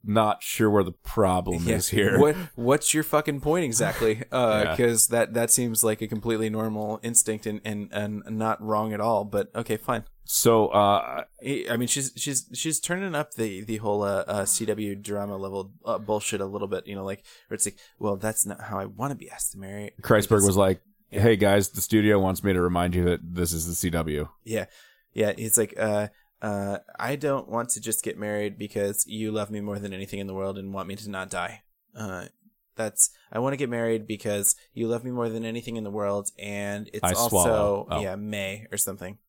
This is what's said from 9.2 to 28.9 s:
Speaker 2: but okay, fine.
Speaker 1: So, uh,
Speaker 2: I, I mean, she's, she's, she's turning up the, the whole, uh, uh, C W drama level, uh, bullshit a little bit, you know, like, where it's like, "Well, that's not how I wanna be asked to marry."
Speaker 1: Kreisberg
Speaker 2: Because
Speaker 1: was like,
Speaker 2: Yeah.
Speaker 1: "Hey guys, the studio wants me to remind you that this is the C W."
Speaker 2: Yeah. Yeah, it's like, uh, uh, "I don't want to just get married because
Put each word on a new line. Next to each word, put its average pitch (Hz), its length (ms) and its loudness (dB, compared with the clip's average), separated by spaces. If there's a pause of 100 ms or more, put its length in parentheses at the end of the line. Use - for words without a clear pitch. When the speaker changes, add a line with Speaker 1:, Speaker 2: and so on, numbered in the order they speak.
Speaker 2:
but 101 300 -2
okay, 113 220 -2
fine. - 280 -4 (200)
Speaker 1:
So, 113 440 6
uh, 101 560 2 (200)
Speaker 2:
I, 131 260 -4
I 117 60 0
mean, 120 120 0
she's, 135 280 -2
she's, 135 380 -4
she's 156 260 -2
turning 180 340 -4
up 147 200 -4
the, 104 280 -4
the 110 140 -4
whole, 104 260 0
uh, 101 240 0
uh, 104 180 -2
C - 200 0
W 104 320 -2
drama 101 400 -6
level, 98 360 -8 (120)
uh, 107 140 -2
bullshit 104 420 -2
a 98 60 -2
little 98 220 -6
bit, 95 180 -4
you 101 100 -10
know, 98 80 -8
like, 98 200 -8 (240)
where - 80 -6
it's - 100 0
like, - 120 -10 (200)
"Well, 101 180 0
that's 107 300 -2
not 101 160 -10
how 101 180 -6
I 95 60 -6
wanna 113 300 -6
be - 140 -18
asked - 220 -8
to 98 60 -16
marry." 101 340 -10 (100)
Speaker 1:
Kreisberg 107 280 4
Speaker 2:
Because 101 160 6
Speaker 1:
was 95 100 4
like, 95 240 4 (300)
Speaker 2:
Yeah. 107 120 -2
Speaker 1:
"Hey 113 140 8
guys, 98 340 6
the 101 100 -8
studio 107 380 6
wants 92 240 2
me 98 100 4
to 90 80 4
remind 87 340 2
you 90 100 4
that 87 180 2
this 87 300 -2
is 82 140 -2
the 85 80 -6
C 87 160 0
W." 78 380 -2 (160)
Speaker 2:
Yeah. 110 200 -4 (480)
Yeah, 104 240 0
it's 110 220 0
like, 107 180 0
uh, 104 320 0 (320)
uh, 101 380 -4 (200)
"I 135 180 -4
don't 139 320 -2
want 117 220 -4
to - 100 -4
just - 240 -4
get 110 120 -6
married 104 400 -4
because 101 520 -2